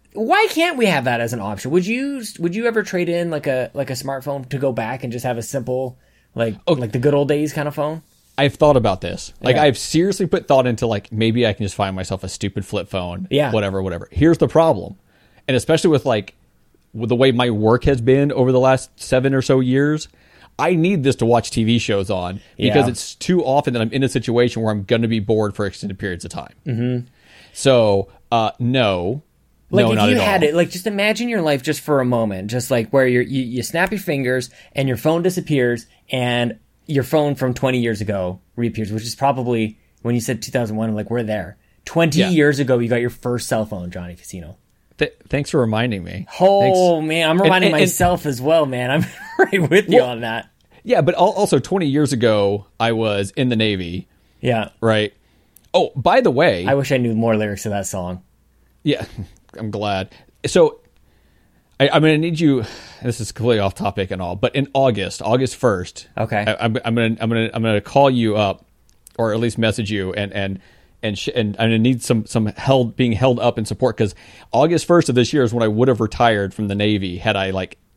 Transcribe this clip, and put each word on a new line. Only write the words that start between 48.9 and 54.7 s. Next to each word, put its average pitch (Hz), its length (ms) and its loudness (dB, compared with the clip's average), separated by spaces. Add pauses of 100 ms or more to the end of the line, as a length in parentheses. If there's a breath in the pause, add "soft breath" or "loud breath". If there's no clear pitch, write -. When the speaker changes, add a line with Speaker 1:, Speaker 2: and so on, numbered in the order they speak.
Speaker 1:
<laughs> - 140 -12 (140)
right 175 180 0
with 190 200 4
you 180 80 6
Speaker 2:
Well, - 140 4
Speaker 1:
on 117 100 -8
that. 113 280 -6 (340 soft breath)
Speaker 2:
yeah, 208 180 2
but 151 140 2
al-, 190 160 4
also 185 280 2
twenty 180 280 -2
years 139 260 2
ago, 104 540 2 (120)
I 117 140 0
was 104 380 -2
in 127 180 0
the 117 80 0
Navy. 95 500 -2 (320)
Speaker 1:
Yeah. 117 300 -2 (100)